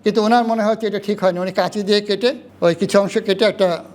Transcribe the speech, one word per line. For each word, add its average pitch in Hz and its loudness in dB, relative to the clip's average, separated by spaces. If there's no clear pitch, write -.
কিন্তু 214 0
ওনার 233 2
মনে 226 0
হচ্ছে 220 -2
এটা 202 -4
ঠিক 208 -2
হয়নি। 180 2
উনি 190 -6
কাঁচি 180 -2
দিয়ে 208 2
কেটে, 208 0
ওই 170 4
কিছু 196 0
অংশ 190 -4
কেটে 196 0
একটা 190 0